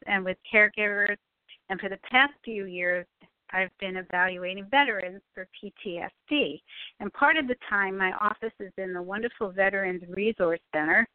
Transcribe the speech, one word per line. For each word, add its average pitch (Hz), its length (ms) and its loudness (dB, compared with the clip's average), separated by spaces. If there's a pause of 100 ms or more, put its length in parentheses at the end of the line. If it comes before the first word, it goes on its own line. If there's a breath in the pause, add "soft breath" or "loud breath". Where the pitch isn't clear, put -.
and 196 160 0
with 185 140 -4 (140)
caregivers. 208 680 2 (520 loud breath)
And 185 120 -6
for 196 80 -8
the 190 100 -8 (100)
past 269 240 4 (120)
few 208 200 -6
years, 180 400 -2 (460)
I've 185 280 -2
been 190 180 -6
evaluating 185 760 -2
veterans 202 500 2 (120)
for 190 120 -14 (140)
P 202 140 -12 (100)
T 170 160 -6
S 190 120 -8 (180)
D. 202 340 -2 (380 loud breath)
And 202 100 -8
part 302 240 4
of 285 140 0
the 247 80 -2 (120)
time, 196 280 0
my 185 240 0
office 208 400 0
is 190 160 -10
in 190 160 -4
the 180 80 -4
wonderful 208 500 -4
Veterans 190 560 2
Resource 185 540 0 (120)
Center, 165 420 4